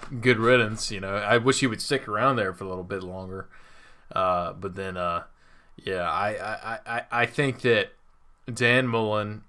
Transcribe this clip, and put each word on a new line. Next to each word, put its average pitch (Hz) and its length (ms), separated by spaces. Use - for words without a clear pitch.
good 120 160
riddance. 113 540
You 101 100
know, 98 140
I 104 220
wish 127 220
he 135 80
would 110 140
stick - 260
around 117 300
there 95 160
for 98 100
a 95 40
little 92 160
bit 92 200
longer. 92 460
Uh, 90 400
but 92 220
then, 95 220
uh, 87 260
yeah, 87 320
I, 98 200
I, 110 120
I, 117 160
I 120 140
think 135 360
that 110 280
Dan 123 340
Mullen, 107 600